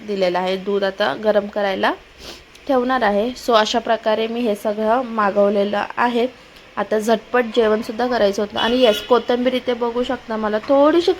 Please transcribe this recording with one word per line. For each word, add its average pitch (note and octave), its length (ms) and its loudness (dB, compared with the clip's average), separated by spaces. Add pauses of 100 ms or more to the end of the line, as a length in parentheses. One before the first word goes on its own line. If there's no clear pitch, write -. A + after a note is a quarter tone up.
दिलेलं F#3 320 0
आहे, F#3 180 -2
दूध G3 280 -2
आता G#3 300 -2 (100)
गरम G#3 220 2
करायला G#3 460 -2 (760)
ठेवणार B3+ 340 0
आहे. G#3 280 0
So, B3 240 -2
अशा G#3+ 240 2
प्रकारे A3+ 480 -2
मी A3+ 140 -4
हे A3 140 0
सगळं A3 480 -2
मागवलेलं G3+ 800 0 (120)
आहे. A#3+ 300 0 (500)
आता G#3+ 220 -2
झटपट A3+ 460 0 (120)
जेवणसुद्धा A3 500 0
करायचं G#3+ 360 0
होतं. G3+ 160 -6
आणि A#3 180 0
येस, A#3 240 4
कोथिंबीर B3 540 2
इथे B3 200 -2
बघू A#3 280 -2
शकता, B3 340 -6
मला G#3+ 220 -2
थोडीशी D#4 600 4